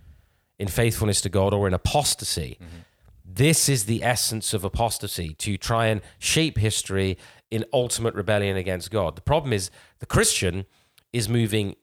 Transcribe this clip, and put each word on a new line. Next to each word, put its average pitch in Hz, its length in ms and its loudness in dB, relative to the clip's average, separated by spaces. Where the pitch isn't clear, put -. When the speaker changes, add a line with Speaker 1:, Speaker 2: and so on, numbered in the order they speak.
Speaker 1:
in 101 100 -4
faithfulness 107 540 2
to 101 60 -2
God, 98 260 4
or 101 120 2
in 92 80 2
apostasy. - 840 -2
Speaker 2:
Mm-hmm. 85 180 -18
Speaker 1:
This 156 240 4
is 123 180 2
the 113 180 -2
essence 113 500 0
of 92 100 -2
apostasy, 92 720 -2
to 101 120 -2
try 113 300 0
and 107 140 0
shape - 400 0
history 95 580 0
in 110 220 -2
ultimate 117 420 0
rebellion 101 420 0
against 92 340 -4
God. 87 260 -2
The - 60 -20
problem 143 200 2
is 92 180 -2
the - 80 -14
Christian 98 600 0
is 113 160 -2
moving 110 540 0